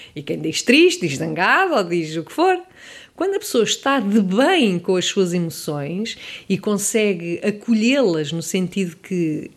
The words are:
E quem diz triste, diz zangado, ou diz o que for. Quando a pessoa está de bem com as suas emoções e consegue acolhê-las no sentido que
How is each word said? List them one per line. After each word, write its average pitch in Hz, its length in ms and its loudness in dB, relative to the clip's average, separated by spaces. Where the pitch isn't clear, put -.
E 147 80 -10
quem 165 160 -6
diz 156 220 -4
triste, 320 460 4
diz 139 100 -4
zangado, 196 580 2
ou 208 80 2
diz 170 320 -4
o 165 80 -6
que - 80 -14
for. 359 260 2
Quando 381 200 -2
a 403 40 -2
pessoa 240 240 0
está 277 360 0
de 202 200 2
bem 214 600 2
com 185 160 0
as 180 100 0
suas 180 300 0
emoções 165 840 -6
e 190 80 2
consegue 196 840 -2
acolhê-las 208 880 2
no 165 100 -4
sentido 180 560 -2
que 165 600 -4